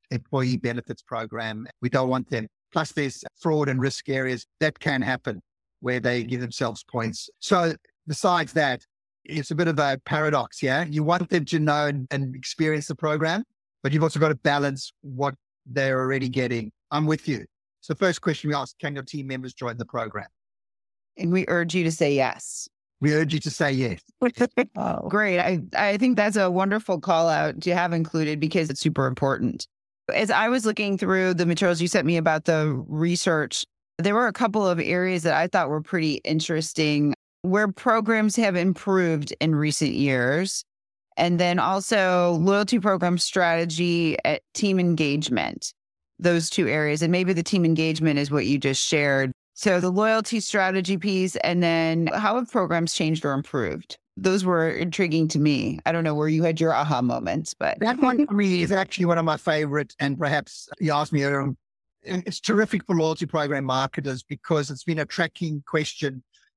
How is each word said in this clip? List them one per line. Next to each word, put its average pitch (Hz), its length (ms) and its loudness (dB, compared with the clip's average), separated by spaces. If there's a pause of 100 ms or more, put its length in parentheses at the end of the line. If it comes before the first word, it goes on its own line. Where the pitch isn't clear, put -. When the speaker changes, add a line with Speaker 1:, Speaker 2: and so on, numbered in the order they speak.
(100)
Speaker 1:
employee 127 480 -2
benefits 120 440 -6
program. 113 640 -10 (140)
We 123 80 -2
don't 131 200 0
want 127 200 -2
them." 113 180 -4 (260)
Plus 160 200 -2
there's 139 320 -6 (120)
fraud 151 320 0
and 131 120 0
risk 135 280 -4
areas 131 380 -4 (140)
that 156 180 -2
can 139 220 -2
happen 120 400 -4 (400)
where 123 200 -2
they 120 240 0
give 123 160 -4
themselves 120 440 -6
points. 113 460 -6 (100)
So 170 360 0 (300)
besides 160 480 0
that, 143 300 0 (400)
it's 151 260 -6
a 165 40 -4
bit 170 140 2
of 151 100 0
a 139 260 2
paradox, 151 580 -2
yeah? 139 220 0
You 151 180 -2
want 175 280 0
them 165 160 0
to 170 120 -2
know 147 280 2
and, 139 240 -4
and 135 260 -4
experience 156 520 -4
the 151 60 -6
program, 156 500 -2 (380)
but 139 100 -2
you've 156 100 2
also 151 180 0
got 156 80 4
to 151 60 2
balance 143 640 0
what 139 340 -4 (300)
they're 131 340 0
already 131 300 0
getting. 123 440 -2 (180)
I'm 151 160 0
with 156 200 0
you. 123 200 -4 (340)
So - 140 -6
first 180 260 0
question 147 280 -2
we 147 60 0
ask, 135 240 -6
"Can 143 160 -6
your 135 100 -10
team 135 240 -10
members 127 260 -8
join 120 240 -6
the - 80 -8
program?" 107 400 -8 (920)
Speaker 2:
And 175 160 -2
we 185 160 2
urge 170 260 0
you 180 100 2
to 160 80 0
say 147 220 2
yes. - 540 -2 (320)
Speaker 1:
We 147 140 2
urge 156 200 2
you 151 60 0
to 151 100 -6
say 143 220 -2
yes. 127 300 -2 (180)
Speaker 2:
<laughs> 240 560 0
Oh. - 320 -4
Great. 196 300 2
I, 175 220 0 (160)
I 208 200 2
think 247 200 2
that's 208 200 2
a 190 140 4
wonderful 190 500 0
call 170 280 4
out 156 340 0
to 175 120 0
have 170 180 0
included 156 480 -2
because 160 280 0
it's 160 120 -8
super 139 260 0
important. 127 640 -2 (440)
As 214 180 0
I 220 180 2
was 240 180 0
looking 208 320 -2
through 185 360 2
the 170 120 2
materials 175 340 2
you 175 80 0
sent 165 180 2
me 170 100 2
about 160 300 2
the 151 420 2
research, 160 760 0 (340)
there 202 160 2
were 240 120 2
a 208 60 -2
couple 214 340 0
of 175 140 2
areas 180 420 0
that 160 120 2
I 160 120 2
thought 175 220 0
were 151 120 -2
pretty 160 340 -2 (100)
interesting 156 920 0 (280)
where 202 280 2
programs 220 640 2
have 202 200 2
improved 175 840 0
in 160 140 2
recent 151 380 0
years. 139 720 0 (520)
And 175 220 2
then 175 200 2
also 180 800 2
loyalty 196 400 2
program 180 380 2
strategy, 170 1080 2
at - 180 0 (120)
team 190 260 2
engagement, 147 920 0 (460)
those 170 320 2
two 170 160 0
areas. 151 360 0
And 165 100 2
maybe 185 200 2
the 170 100 0
team 175 220 2
engagement 160 540 2
is 143 120 -2
what 135 160 0
you 139 120 2
just 135 260 0
shared. 139 460 2 (260)
So 185 220 2
the 180 120 0
loyalty 220 500 0
strategy 190 560 0
piece, 185 400 -2
and 175 260 0
then 165 460 2
how 214 260 0
have 247 160 -2
programs 170 420 0
changed 160 320 -2
or 143 80 0
improved? 120 640 -4 (200)
Those 190 280 2
were 165 240 2
intriguing 160 600 0
to 147 100 0
me. 120 480 2
I 165 60 0
don't 165 100 0
know 156 120 0
where 151 140 0
you 160 140 2
had 165 180 0
your 160 120 2
aha 135 300 0
moments, 120 520 -2
but - 240 -2
Speaker 1:
That 247 200 0
one 269 280 4
for 302 80 -4
me 185 280 2
is 165 100 0
actually 190 320 0
one 170 140 4
of 165 60 0
my 156 120 2
favorite. 151 640 -2
And 139 180 0
perhaps 147 500 -2 (120)
you 156 120 0
asked 147 200 0
me 143 100 2
earlier, 139 300 0 (500)
it's 180 380 -6
terrific 208 460 0
for 180 100 2
loyalty 160 300 0
program 143 380 -2
marketers 131 600 -2
because 147 460 -2
it's 135 140 -12
been 160 140 -2
a 143 80 -2
tracking 156 600 -4
question 143 580 -4 (320)